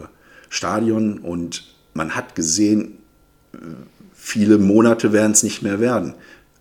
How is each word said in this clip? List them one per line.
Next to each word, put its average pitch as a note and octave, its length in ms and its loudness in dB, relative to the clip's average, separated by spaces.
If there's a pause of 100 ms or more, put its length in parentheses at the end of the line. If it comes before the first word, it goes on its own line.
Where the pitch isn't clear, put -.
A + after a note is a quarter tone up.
(500)
Stadion G#2+ 680 -2
und E2+ 560 -10 (180)
man D#2 220 -8
hat - 180 -10
gesehen, G#2 640 0 (560)
äh, - 40 -18 (540)
viele G#2+ 460 2
Monate A2 560 4
werden's G#2+ 300 2
nicht G#2 180 -6
mehr G2+ 180 -4
werden. G#2+ 360 -2 (460)